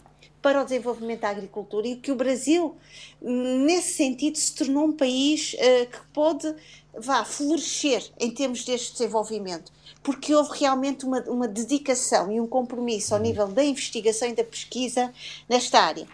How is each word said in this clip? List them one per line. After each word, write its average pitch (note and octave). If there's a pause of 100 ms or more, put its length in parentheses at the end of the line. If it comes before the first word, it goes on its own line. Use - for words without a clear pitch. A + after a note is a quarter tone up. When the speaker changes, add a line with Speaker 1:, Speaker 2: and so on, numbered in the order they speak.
(420)
Speaker 1:
para C#4
o -
desenvolvimento A#3
da G#3+
agricultura G#3
e B3
que C4
o C4
Brasil, C4+ (460)
nesse B3+
sentido, C#4+
se -
tornou C#4+
um D#4
país, C#4
eh, B3
que - (140)
pôde, D#4 (440)
vá, A#3+
florescer C#4+ (160)
em A#3
termos B3
deste A#3+
desenvolvimento, G#3 (300)
porque C#4
houve D4
realmente C4+
uma, C4
uma B3
dedicação A#3
e A3+
um A3+
compromisso A#3+
ao G#3
Speaker 2:
Uhum. A3
Speaker 1:
nível G#3
da G3+
investigação A#3+
e A#3
da A3+
pesquisa B3 (340)
nesta B3
área. E3